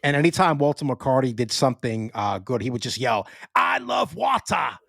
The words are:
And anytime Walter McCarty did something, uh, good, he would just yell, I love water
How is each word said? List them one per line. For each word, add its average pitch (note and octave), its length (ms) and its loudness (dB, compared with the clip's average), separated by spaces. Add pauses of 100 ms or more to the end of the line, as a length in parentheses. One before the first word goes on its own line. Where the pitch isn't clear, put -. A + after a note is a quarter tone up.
And C#3+ 140 0
anytime D#3+ 420 4
Walter D3 280 0
McCarty C3 500 2
did A#2 160 -2
something, A2+ 600 0
uh, G#2 260 -2
good, A2+ 220 -4
he A2 80 -4
would B2 120 -4
just A2 160 -6
yell, A2+ 300 0 (280)
I - 220 2
love - 380 -2
water G3 540 -2 (200)